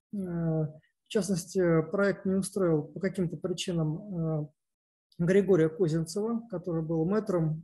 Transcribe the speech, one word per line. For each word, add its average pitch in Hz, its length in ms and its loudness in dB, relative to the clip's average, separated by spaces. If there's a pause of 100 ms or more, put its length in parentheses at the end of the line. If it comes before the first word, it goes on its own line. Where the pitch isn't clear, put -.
(120)
Э, 208 40 -10
в 165 640 -4 (260)
частности, 190 560 -2 (300)
проект 196 340 0
не 190 80 2
устроил 185 480 2
по - 160 -10
каким-то 185 380 -2
причинам, 170 640 -2 (400)
э, 151 60 -6 (720)
Григория 175 480 4
Козинцева, 180 840 -2
который 170 320 -4
был 160 220 0
мэтром, 175 600 0